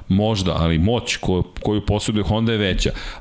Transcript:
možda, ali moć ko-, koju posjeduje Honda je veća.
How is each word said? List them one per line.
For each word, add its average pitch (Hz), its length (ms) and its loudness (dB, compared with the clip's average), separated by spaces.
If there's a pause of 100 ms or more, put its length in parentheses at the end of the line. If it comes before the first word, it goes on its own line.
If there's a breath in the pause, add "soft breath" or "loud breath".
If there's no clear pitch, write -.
možda, 101 480 2
ali 82 220 2
moć 107 380 0
ko-, 92 260 0 (200)
koju 104 240 0
posjeduje 104 380 0
Honda 113 280 0
je 110 60 0
veća. 95 320 0 (300 loud breath)